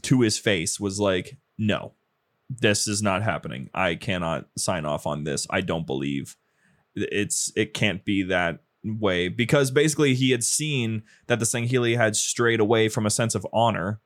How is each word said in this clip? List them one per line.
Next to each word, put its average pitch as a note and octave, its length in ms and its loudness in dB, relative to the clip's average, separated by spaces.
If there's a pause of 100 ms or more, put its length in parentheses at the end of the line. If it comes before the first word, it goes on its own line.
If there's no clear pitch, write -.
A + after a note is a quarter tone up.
to C3 180 4
his A2 160 4
face, F#2+ 420 0
was G2 200 -4
like, F#2+ 380 0 (200)
"No, G#2 360 -2 (560)
this A2+ 360 2
is G#2 160 -2
not G2 220 0
happening. D2 500 -4
I F2 220 0
cannot E2 520 -4 (100)
sign F2 280 -2
off D2 220 -4
on D2 160 -4
this. C#2+ 260 -4
I F#2+ 120 0
don't E2 260 -4
believe C#2 480 -4 (580)
it's, - 600 -4
it G#2+ 180 -2
can't F#2+ 300 0
be G2 200 0
that F2+ 360 0 (240)
way," G2 460 0
because B2 420 2
basically D3 440 2
he B2+ 160 2
had A#2+ 120 0
seen A#2+ 600 -2 (240)
that A#2+ 120 0
the A#2 60 0
Sangheili A#2+ 500 2
had A2 220 2
strayed A#2 420 2
away A2 300 4
from A2 160 0
a G#2 40 2
sense A2+ 260 0
of F#2+ 180 -6
honor G#2+ 520 0